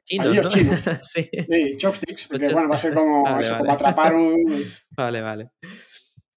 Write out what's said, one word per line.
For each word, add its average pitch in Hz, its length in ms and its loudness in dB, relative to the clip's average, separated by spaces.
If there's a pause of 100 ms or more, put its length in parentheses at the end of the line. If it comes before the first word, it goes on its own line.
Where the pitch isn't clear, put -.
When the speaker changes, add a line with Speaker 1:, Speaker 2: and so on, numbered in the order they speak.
Speaker 1:
chinos, 190 240 -2
Speaker 2:
Palillos 190 180 4
Speaker 1:
¿no? 185 60 -4
Speaker 2:
chinos. 190 280 4
Speaker 1:
<laughs> 170 220 -4
Sí. - 300 -6
Speaker 2:
Sí, 160 440 -2
chopsticks, - 520 -4
porque, 139 160 -4
Speaker 1:
Los 143 60 2
chop- - 40 0
Speaker 2:
bueno, 160 140 0
va 151 80 0
a - 20 0
ser 156 160 -2
como 151 300 2
Speaker 1:
<laughs> - 0 -
Vale, 135 160 0
Speaker 2:
eso, 113 100 0
Speaker 1:
vale. 113 140 -2
Speaker 2:
como 139 100 2
atrapar 160 400 2
un 165 300 2
Speaker 1:
<laughs> 143 520 -4
Vale, 117 260 -4
vale. 110 280 -10 (880)